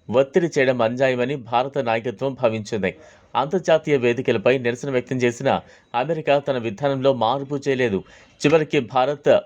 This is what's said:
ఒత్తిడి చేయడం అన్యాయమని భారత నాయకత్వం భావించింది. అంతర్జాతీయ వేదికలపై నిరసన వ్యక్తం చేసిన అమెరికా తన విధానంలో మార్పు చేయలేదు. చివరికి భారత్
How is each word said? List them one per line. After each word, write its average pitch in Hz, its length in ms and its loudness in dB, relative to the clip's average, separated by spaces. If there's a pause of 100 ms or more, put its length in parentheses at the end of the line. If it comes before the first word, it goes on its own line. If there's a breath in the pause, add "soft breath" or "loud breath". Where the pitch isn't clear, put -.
(100)
ఒత్తిడి 139 360 2
చేయడం 131 360 2
అన్యాయమని 123 540 0
భారత 123 420 -2
నాయకత్వం 120 640 -4
భావించింది. 107 520 -2 (420 loud breath)
అంతర్జాతీయ 156 600 0
వేదికలపై 120 640 0
నిరసన 123 320 -4
వ్యక్తం 127 260 -2
చేసిన 120 440 0 (340 soft breath)
అమెరికా 147 440 0
తన 139 200 -4
విధానంలో 131 540 0
మార్పు 135 560 -2
చేయలేదు. 123 360 0 (420 soft breath)
చివరికి 151 340 2
భారత్ 131 640 2